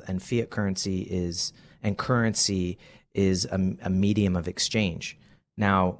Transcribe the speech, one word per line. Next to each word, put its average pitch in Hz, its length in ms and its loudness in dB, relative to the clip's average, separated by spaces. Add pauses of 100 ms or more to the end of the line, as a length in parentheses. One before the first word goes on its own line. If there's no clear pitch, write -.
and 92 140 -4
fiat 117 280 -2
currency 95 540 -2
is, 90 500 -4 (280)
and 104 160 -2
currency 104 800 0 (360)
is 95 320 2
a, 95 360 0
a 101 80 -4
medium 98 460 2
of 85 120 -2
exchange. 90 720 -2 (420)
Now, 95 400 4